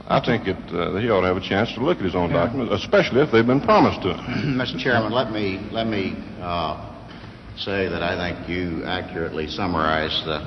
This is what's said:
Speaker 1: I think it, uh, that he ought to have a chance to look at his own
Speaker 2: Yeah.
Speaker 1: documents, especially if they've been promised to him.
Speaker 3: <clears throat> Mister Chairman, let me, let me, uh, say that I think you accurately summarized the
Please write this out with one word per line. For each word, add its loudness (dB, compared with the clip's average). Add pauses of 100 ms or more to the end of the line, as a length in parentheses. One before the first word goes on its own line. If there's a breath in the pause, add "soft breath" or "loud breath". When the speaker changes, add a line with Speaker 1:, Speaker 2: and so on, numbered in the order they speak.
Speaker 1:
I 2
think 2
it, 0 (160)
uh, 0
that 0
he 2
ought 6
to 2
have 2
a -4
chance 2
to -8
look 2
at -2
his 0
own 2
Speaker 2:
Yeah. 4
Speaker 1:
documents, -2 (100)
especially 4
if 2
they've 6
been 4
promised 6
to 0
him. -2
Speaker 3:
<clears throat> 0
Mister -4
Chairman, 2
let 0
me, -2 (120)
let -2
me, -2 (260)
uh, -4 (640 loud breath)
say -2
that -2
I 0
think -6
you -4
accurately -4
summarized 0
the -4